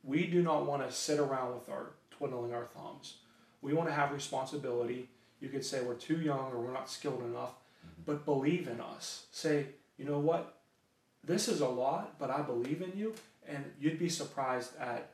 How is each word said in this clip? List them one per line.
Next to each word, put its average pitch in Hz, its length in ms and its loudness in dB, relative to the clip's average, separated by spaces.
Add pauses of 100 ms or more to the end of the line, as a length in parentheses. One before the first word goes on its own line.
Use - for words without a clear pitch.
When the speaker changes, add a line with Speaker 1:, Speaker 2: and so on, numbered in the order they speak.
Speaker 1:
we 156 240 2
do 175 140 6
not 147 240 4
wanna 139 260 0
sit 147 280 0
around 131 360 2
with - 140 -10
our, - 180 -6 (240)
twiddling 123 420 -4
our 120 140 -4
thumbs. - 500 -14 (440)
We 139 120 0
wanna 160 180 4
have 143 220 2
responsibility. 127 960 -2 (320)
You 135 80 -8
could 135 160 -2
say 131 160 -2
we're 123 140 -2
too 160 260 0
young 135 320 0
or 120 80 -2
we're 127 120 -4
not 131 160 -6
skilled 123 340 -4
enough, 120 320 -4 (300)
Speaker 2:
Mm-hmm. - 200 -18
Speaker 1:
but 147 200 -2
believe 143 420 4
in 117 140 -4
us. - 500 -10
Say, 147 360 2 (300)
"You 135 80 -8
know 143 140 2
what? 160 380 2 (680)
This 208 240 2
is 185 140 2
a 127 80 4
lot, 139 480 0
but 131 140 -2
I 151 100 2
believe 135 400 0
in 185 160 -4
you." 220 160 0 (340)
And 139 160 -6 (160)
you'd 156 200 2
be 175 100 2
surprised 127 680 -2
at 123 340 -4